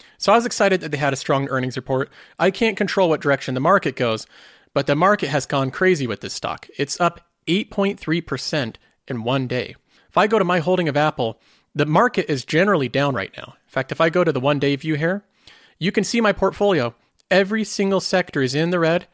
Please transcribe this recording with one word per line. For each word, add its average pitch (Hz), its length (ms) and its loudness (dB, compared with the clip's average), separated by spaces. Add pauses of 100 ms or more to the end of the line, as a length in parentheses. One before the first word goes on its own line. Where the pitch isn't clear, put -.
(180)
So - 140 0
I 226 40 6
was 233 100 2
excited 196 360 0
that 156 80 -8
they 143 80 -4
had 139 160 0
a - 20 -4
strong 139 320 -2
earnings 131 280 -4
report. 131 340 -4 (280)
I 180 120 4
can't 220 260 -2
control 190 320 2
what 156 140 0
direction 139 320 0
the 127 60 -2
market 165 360 2
goes, 113 300 -2 (480)
but 139 120 0
the 143 80 2
market 180 360 2
has 139 160 -2
gone 135 240 -2
crazy 175 360 2
with 107 140 -6
this - 140 -10
stock. - 420 -8
It's 143 240 -6
up - 220 -2 (240)
eight 190 240 -2
point 196 280 -2
three 165 220 -2
percent 135 580 -6 (300)
in 117 160 -6
one 131 220 0
day. 123 280 -6 (360)
If - 80 0
I 196 80 4
go 214 120 2
to 190 60 4
my 180 140 2
holding 175 280 0
of 143 120 0
Apple, 143 420 -2 (340)
the 147 120 0
market 190 440 2
is 135 140 -2
generally 160 460 2
down 135 240 0
right 98 240 -6
now. - 160 -16 (100)
In - 60 -20
fact, 135 200 -4
if - 120 -2
I 165 80 4
go 180 120 2
to 165 100 2
the 131 80 -2
one 143 180 2
day 143 180 0
view 156 200 -4
here, 170 280 -4 (540)
you 170 140 -2
can 202 120 0
see 233 160 0
my 208 120 2
portfolio. 175 640 0 (360)
Every 202 340 2
single 196 360 0
sector 175 420 -2
is 131 120 0
in 160 140 0
the 180 100 0
red 165 360 2